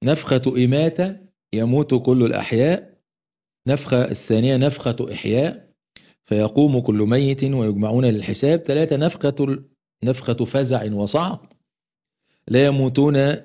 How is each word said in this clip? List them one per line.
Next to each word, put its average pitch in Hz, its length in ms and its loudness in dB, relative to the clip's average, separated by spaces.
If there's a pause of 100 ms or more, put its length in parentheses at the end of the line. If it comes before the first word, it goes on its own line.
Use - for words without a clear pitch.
نفخة 127 600 0
إماتة 160 520 0 (360)
يموت 123 400 0 (120)
كل 127 180 4
الأحياء، 117 720 0 (720)
نفخة 131 440 0
الثانية 117 460 0
نفخة 131 560 -2
إحياء 120 540 -4 (580)
فيقوم 117 540 2
كل 110 160 0
ميت 135 480 0
ويجمعون 113 640 0
للحساب، 123 540 0
ثلاثة 151 380 -2
نفخة 143 420 -2
ال-، 135 240 -2 (400)
نفخة 120 420 -2
فزع 120 480 -2
وصعق 151 560 -4 (1000)
لا 127 180 4
يموتون 139 800 2